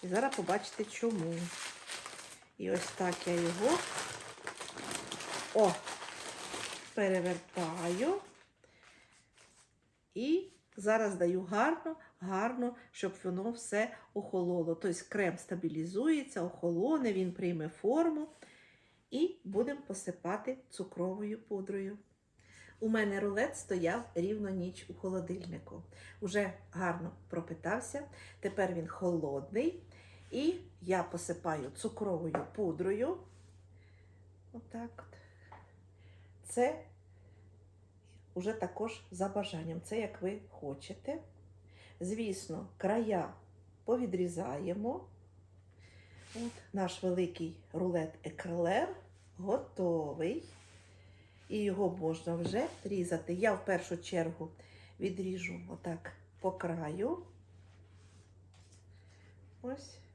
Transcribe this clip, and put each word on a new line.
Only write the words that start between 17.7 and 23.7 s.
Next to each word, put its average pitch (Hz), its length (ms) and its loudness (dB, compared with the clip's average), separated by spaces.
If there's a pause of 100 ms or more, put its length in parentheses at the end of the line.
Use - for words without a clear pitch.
форму. 302 580 4 (840)
І 311 340 2
будемо 233 440 0
посипати 202 680 -4 (120)
цукровою 202 720 -4
пудрою. 196 560 -4 (840)
У 220 100 2
мене 208 300 6
рулет 208 380 2
стояв 180 460 2 (120)